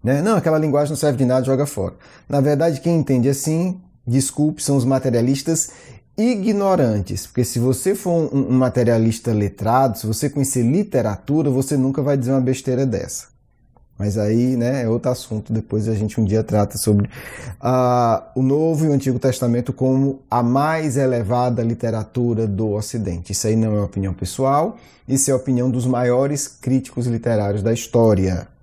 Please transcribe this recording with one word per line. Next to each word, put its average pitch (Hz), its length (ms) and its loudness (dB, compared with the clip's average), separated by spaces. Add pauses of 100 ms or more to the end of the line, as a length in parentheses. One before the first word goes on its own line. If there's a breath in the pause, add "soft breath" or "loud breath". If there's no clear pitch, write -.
Né? 139 200 0
"Não, 214 140 2
aquela 160 220 2
linguagem 147 320 0
não 156 60 -4
serve 143 220 0
de 139 60 2
nada, 127 200 2
joga 135 220 0
fora." - 300 -6 (320 loud breath)
Na 143 120 0
verdade, 147 400 2
quem 170 160 0
entende 131 320 2
assim, 160 520 -2 (260)
desculpe, 147 560 0
são 139 140 0
os 123 80 2
materialistas 131 840 0 (460 loud breath)
ignorantes. 190 1080 0
Porque 123 180 0
se - 140 -4
você 131 360 0
for - 160 -4
um, 156 380 0
um 127 100 4
materialista 117 760 2
letrado, 107 680 0
se - 80 -8
você 113 240 -2
conhecer 135 320 0
literatura, 139 880 0
você 135 260 0
nunca 135 240 0
vai 143 160 0
dizer 127 140 -2
uma 135 100 2
besteira 131 460 0
dessa. - 400 -6 (720)
Mas 104 180 -2
aí, 117 400 2
né, 127 280 -2
é 110 40 -2
outro 117 220 0
assunto, 110 420 -6
depois 110 360 -4
a 113 60 -2
gente 107 260 -2
um 110 40 4
dia 107 200 0
trata 104 340 0
sobre, 104 320 2 (500 loud breath)
ah, 123 760 0
o 131 60 0
Novo 151 420 2
e 156 40 2
o 147 40 2
Antigo 135 260 0
Testamento 123 540 0
como 135 580 0
a 120 120 0
mais 143 540 0
elevada 123 680 0
literatura 113 840 -2
do 104 280 -2
Ocidente. 101 580 -6
Isso 107 160 -2
aí 110 80 2
não 110 200 2
é 101 60 0
opinião 98 320 -4
pessoal, 139 640 -2 (300 loud breath)
isso 135 240 0
é - 20 2
a 131 40 2
opinião 127 320 0
dos 120 160 -2
maiores 127 600 0
críticos 127 600 -4
literários 107 540 0
da 113 120 0
história 104 720 2 (160)